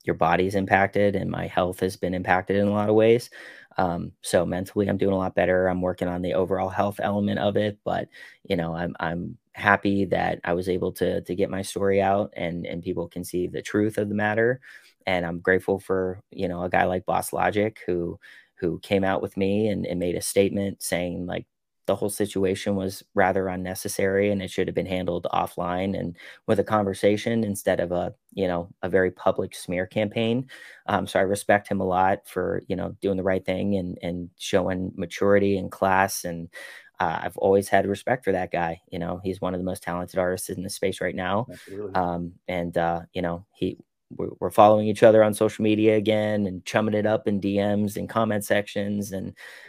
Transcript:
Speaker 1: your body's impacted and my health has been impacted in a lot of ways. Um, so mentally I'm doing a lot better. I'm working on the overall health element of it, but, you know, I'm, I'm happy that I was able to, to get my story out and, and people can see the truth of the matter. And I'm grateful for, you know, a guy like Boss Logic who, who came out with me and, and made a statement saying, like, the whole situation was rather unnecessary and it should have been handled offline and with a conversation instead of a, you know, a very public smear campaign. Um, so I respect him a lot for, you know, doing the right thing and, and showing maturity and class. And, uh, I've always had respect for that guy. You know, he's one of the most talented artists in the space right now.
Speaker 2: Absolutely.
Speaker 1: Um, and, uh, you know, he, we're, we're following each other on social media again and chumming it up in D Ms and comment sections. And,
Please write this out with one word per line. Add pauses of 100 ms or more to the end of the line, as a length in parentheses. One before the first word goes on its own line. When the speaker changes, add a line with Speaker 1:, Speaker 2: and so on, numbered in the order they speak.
Speaker 1:
your
body's
impacted
and
my
health
has
been
impacted
in
a
lot
of
ways. (480)
Um, (100)
so
mentally
I'm
doing
a
lot
better.
I'm
working
on
the
overall
health
element
of
it,
but, (360)
you
know,
I'm,
I'm (140)
happy
that
I
was
able
to,
to
get
my
story
out
and,
and
people
can
see
the
truth
of
the
matter. (460)
And
I'm
grateful
for, (100)
you
know,
a
guy
like
Boss
Logic
who, (380)
who
came
out
with
me
and,
and
made
a
statement
saying,
like, (400)
the
whole
situation
was (120)
rather
unnecessary
and
it
should
have
been
handled
offline
and (280)
with
a
conversation
instead
of
a, (220)
you
know, (140)
a
very
public
smear
campaign. (400)
Um,
so
I
respect
him
a
lot
for,
you
know,
doing
the
right
thing
and,
and
showing
maturity
and
class.
And, (500)
uh,
I've
always
had
respect
for
that
guy.
You
know,
he's
one
of
the
most
talented
artists
in
the
space
right
now.
Speaker 2:
Absolutely.
Speaker 1:
Um, (160)
and,
uh, (120)
you
know,
he, (320)
we're, (100)
we're
following
each
other
on
social
media
again
and
chumming
it
up
in
D
Ms
and
comment
sections.
And, (340)